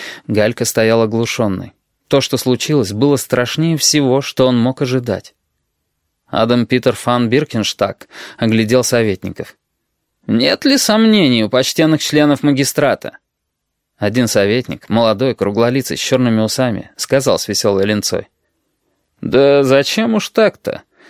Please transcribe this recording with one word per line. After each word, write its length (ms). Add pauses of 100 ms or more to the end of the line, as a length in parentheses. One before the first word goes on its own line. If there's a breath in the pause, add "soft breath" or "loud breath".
(260 loud breath)
Галька 400
стоял 360
оглушённый. 720 (340)
То, 140
что 160
случилось, 560
было 240
страшнее 600
всего, 440
что 260
он 100
мог 240
ожидать. 540 (880)
Адам 400
Питер 280
фан 360
Биркенштак 800 (300 loud breath)
оглядел 460
советников. 760 (680)
"Нет 400
ли 120
сомнений 640
у 60
почтенных 520
членов 420
магистрата?" 760 (800)
Один 300
советник, 640
молодой, 460
круглолицый, 600
с 20
чёрными 420
усами, 560
сказал 420
с 80
весёлой 380
линцой. 420 (920)
"Да 420
зачем 520
уж 140
так-то? 540 (260 soft breath)